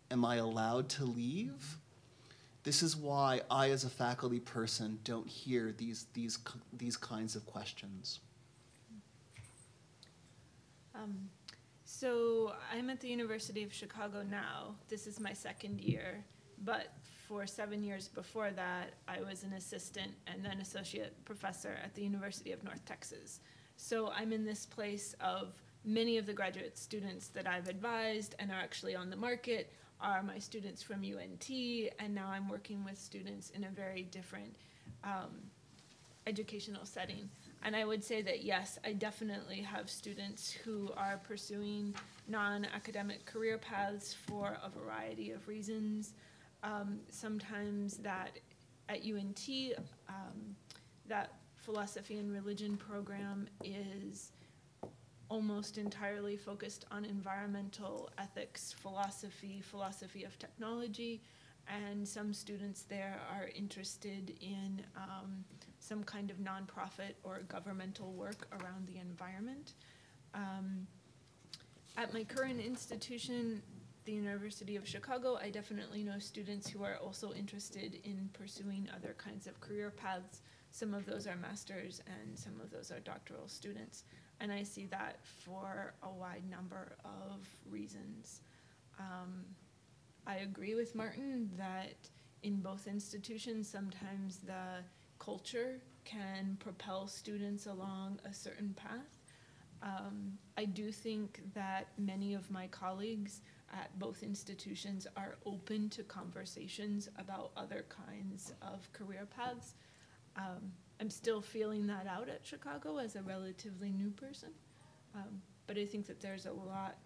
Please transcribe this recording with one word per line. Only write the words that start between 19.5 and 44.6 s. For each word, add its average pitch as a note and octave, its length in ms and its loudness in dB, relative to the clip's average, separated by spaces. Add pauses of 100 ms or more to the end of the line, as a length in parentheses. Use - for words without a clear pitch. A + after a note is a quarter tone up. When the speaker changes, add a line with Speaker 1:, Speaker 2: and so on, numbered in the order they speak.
Speaker 2:
assistant F#3+ 580 -4 (160)
and F#3+ 180 -2
then G3 140 0
associate G3 560 -2 (100)
professor G3+ 580 -2
at G3 120 -6
the G#3 80 0
University G3+ 480 2
of - 120 -2
North F#3+ 220 -6
Texas. - 540 -6 (360)
So A3 400 4
I'm A3 160 4
in A3 140 4
this G#3+ 220 0
place G#3 520 0
of F#3 400 2 (240)
many A3+ 360 8
of G3+ 80 2
the G#3 60 2
graduate F#3 440 2
students G3 520 -2
that F#3+ 180 0
I've F3+ 220 4
advised A3 680 2
and G3 140 2
are F#3+ 100 2
actually F#3+ 340 0
on F3+ 140 0
the F#3+ 60 -4
market A#3+ 580 2 (300)
are G3 200 6
my G3+ 160 0
students G3+ 420 -4
from G3 220 -2
U G3 160 0
N F#3 200 -6
T, A#3+ 600 2
and G#3 160 2
now G3 120 2
I'm G3 220 2
working G3+ 340 -2
with G3 140 -4
students G3 540 -6
in G3+ 140 0
a F#3+ 40 -4
very F#3+ 320 -2
different, F#3+ 540 -6 (480)
um, G3 260 0 (960)
educational G#3 600 0
setting. G3 440 -2 (320)
And G#3+ 140 4
I G#3+ 100 8
would G#3+ 180 4
say A3 200 4
that, F3+ 200 4
yes, F#3+ 400 4
I G#3+ 100 2
definitely G3+ 680 0
have G3+ 300 -2
students G3+ 600 -2
who G#3 460 0
are G3 260 2
pursuing G#3 720 0 (340)
non-academic G#3 1000 2
career A3 320 4
paths G#3 520 0
for G#3 520 0